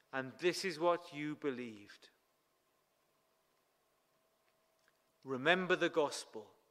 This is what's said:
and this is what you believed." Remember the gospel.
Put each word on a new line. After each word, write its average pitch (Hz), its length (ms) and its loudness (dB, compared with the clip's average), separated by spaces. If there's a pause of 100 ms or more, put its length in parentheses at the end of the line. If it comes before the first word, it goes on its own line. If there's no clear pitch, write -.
(120)
and 131 280 -6
this 170 260 2
is 165 140 -4
what 170 340 2
you 147 220 -4
believed." 120 760 -8 (3250)
Remember 170 520 2
the 165 140 2
gospel. 139 640 -2 (200)